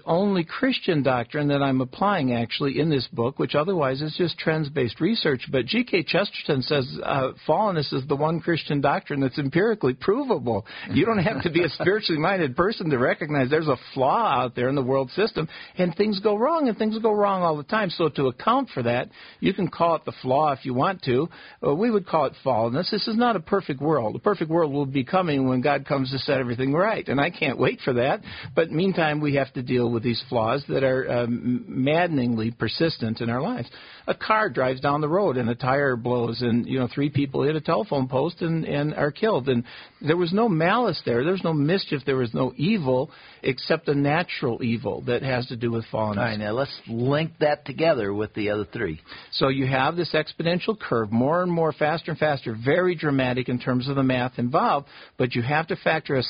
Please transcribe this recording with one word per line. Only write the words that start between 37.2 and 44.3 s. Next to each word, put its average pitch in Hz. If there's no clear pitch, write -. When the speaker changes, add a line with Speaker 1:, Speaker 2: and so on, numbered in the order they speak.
Speaker 1:
hit 151
a 151
telephone 160
post 135
and, 165
and 147
are 143
killed. 165
And 123
there 165
was 175
no 226
malice 185
there. 123
There 170
was 190
no 165
mischief. 151
There 135
was 120
no 131
evil 147
except 147
a 147
natural 143